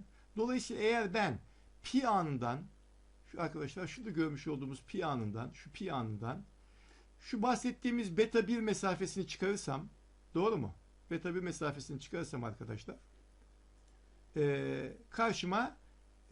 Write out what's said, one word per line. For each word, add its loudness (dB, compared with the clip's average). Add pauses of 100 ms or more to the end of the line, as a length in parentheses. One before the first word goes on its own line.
(360)
Dolayısıyla 0
eğer 4
ben 2 (440)
pi 4
anından, 2 (640)
şu -6
arkadaşlar -4
şurada -8
görmüş 0
olduğumuz -4
pi -2
anından, -2
şu -16
pi -6
anından, -4 (760)
şu -2
bahsettiğimiz 2
beta 6
bir 2
mesafesini 0
çıkarırsam, -2 (460)
doğru 4
mu? -2 (360)
Beta -2
bir 0
mesafesini -4
çıkarırsam -6
arkadaşlar, -8 (1400)
e, 0 (180)
karşıma, 0 (560)